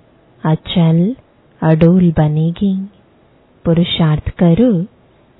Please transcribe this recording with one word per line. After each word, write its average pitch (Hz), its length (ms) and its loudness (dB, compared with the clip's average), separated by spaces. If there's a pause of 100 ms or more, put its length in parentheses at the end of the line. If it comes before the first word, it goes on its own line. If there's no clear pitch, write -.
(460)
अचल 165 720 0 (480)
अडोल 165 540 2
बनेगी। 170 680 -2 (800)
पुरुषार्थ 165 640 -2
करो, 185 560 0 (540)